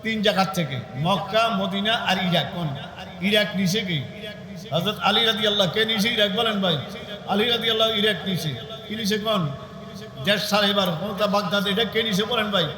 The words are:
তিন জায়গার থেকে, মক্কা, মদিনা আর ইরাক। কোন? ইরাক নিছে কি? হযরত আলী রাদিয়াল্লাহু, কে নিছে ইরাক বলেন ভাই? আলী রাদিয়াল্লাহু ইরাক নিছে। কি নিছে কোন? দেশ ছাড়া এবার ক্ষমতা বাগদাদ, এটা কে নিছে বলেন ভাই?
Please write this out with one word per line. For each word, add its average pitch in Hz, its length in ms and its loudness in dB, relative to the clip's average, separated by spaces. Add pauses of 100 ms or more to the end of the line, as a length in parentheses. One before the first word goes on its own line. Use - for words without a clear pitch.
তিন 220 180 0
জায়গার 190 320 4
থেকে, 139 260 -2 (180)
মক্কা, 196 520 2
মদিনা 196 440 0
আর 190 240 0
ইরাক। 175 280 2 (100)
কোন? 170 120 -2 (540)
ইরাক 208 340 4
নিছে 196 260 2
কি? 170 220 -2 (680)
হযরত 196 280 0
আলী 208 260 4
রাদিয়াল্লাহু, 208 440 2
কে 220 160 2
নিছে 220 240 2
ইরাক 214 260 2
বলেন 220 260 0
ভাই? 175 160 2 (500)
আলী 208 220 2
রাদিয়াল্লাহু 226 420 2
ইরাক 208 240 2 (100)
নিছে। 170 240 -2 (380)
কি 208 80 -6
নিছে 214 220 0
কোন? 202 320 0 (760)
দেশ 202 260 2
ছাড়া 202 180 4
এবার 196 200 2
ক্ষমতা 190 400 0
বাগদাদ, 196 400 2
এটা 202 160 2
কে 220 200 0
নিছে 214 200 2
বলেন 220 280 0
ভাই? 180 140 2 (120)